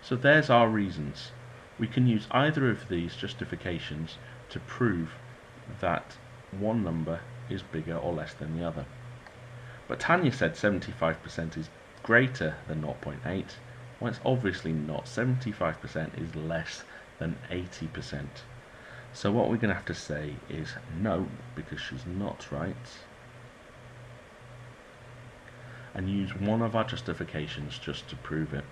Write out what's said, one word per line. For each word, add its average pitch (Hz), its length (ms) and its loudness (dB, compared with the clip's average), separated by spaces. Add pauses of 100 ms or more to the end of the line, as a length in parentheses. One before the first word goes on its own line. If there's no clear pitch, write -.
So - 140 0
there's 143 340 8
our 120 180 12
reasons. 87 640 0 (460)
We 117 80 2
can 127 220 6
use 110 240 6
either 139 380 6
of - 180 0
these 85 280 0
justifications - 1000 -4 (320)
to - 100 -6
prove 90 520 2 (720)
that - 360 0 (340)
one 104 320 2
number 82 360 0 (300)
is 92 120 -2
bigger 82 340 -4
or 85 180 0
less 78 200 -4
than 78 240 -4
the 85 80 0
other. 78 200 -2 (1000)
But - 120 -2
Tanya 170 320 6
said 82 240 2
seventy-five 92 680 2
percent - 360 -4
is 78 120 -4 (320)
greater 117 540 6 (120)
than 78 140 -2
nought 76 200 -4
point 71 240 -6
eight. 90 320 -2 (420)
Well, 117 100 0
it's - 160 -6
obviously 104 460 2
not. 76 360 -2
Seventy-five 117 760 2
percent 80 360 -4
is 82 160 -4
less 80 500 -2 (360)
than 80 180 0 (140)
eighty 90 360 -4
percent. 71 560 -6 (680)
So - 180 2
what 110 180 6
we're 113 80 4
gonna 107 160 4
have - 120 -4
to - 80 -2
say 76 420 -4 (140)
is 78 260 -4 (220)
no, 95 300 4 (280)
because - 260 -6
she's 64 240 -6
not 92 460 -4
right, 78 240 -2 (3250)
and 92 160 -2
use 98 260 2
one 104 260 4
of 113 140 2
our 110 100 4
justifications 76 920 -4
just - 320 -6
to 69 60 -8
prove 73 380 -2
it. 69 180 -4